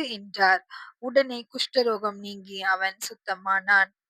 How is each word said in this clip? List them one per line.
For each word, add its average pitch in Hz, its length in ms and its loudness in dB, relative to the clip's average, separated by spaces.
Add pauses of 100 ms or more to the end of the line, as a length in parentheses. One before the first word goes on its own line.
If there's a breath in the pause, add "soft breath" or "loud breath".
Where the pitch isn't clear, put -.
என்றார். 196 540 2 (340 loud breath)
உடனே 254 500 0
குஷ்டரோகம் 214 720 -2
நீங்கி 196 440 -12
அவன் 190 340 0
சுத்தமானான். 190 920 0 (180)